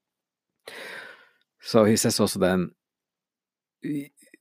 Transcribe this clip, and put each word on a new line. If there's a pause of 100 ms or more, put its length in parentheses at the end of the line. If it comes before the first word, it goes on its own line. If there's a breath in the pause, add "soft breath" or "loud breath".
(1600 loud breath)
So
he
says
also
then, (1080)
th-, (300)